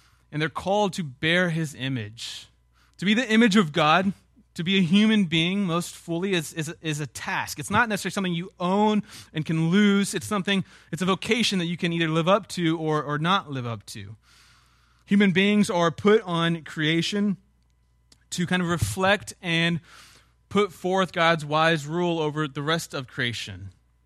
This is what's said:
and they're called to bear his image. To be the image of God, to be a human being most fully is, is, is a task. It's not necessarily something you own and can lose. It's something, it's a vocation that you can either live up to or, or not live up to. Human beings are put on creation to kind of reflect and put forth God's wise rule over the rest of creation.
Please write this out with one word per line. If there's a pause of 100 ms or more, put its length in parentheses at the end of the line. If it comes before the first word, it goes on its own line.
(300)
and
they're
called
to
bear
his
image. (500)
To
be
the
image
of
God, (420)
to
be
a
human
being
most
fully
is,
is, (100)
is
a
task.
It's
not
necessarily
something
you
own (300)
and
can
lose.
It's
something, (300)
it's
a
vocation
that
you
can
either
live
up
to
or,
or
not
live
up
to. (920)
Human
beings
are
put
on
creation (920)
to
kind
of
reflect
and (680)
put
forth
God's
wise
rule
over
the
rest
of
creation. (360)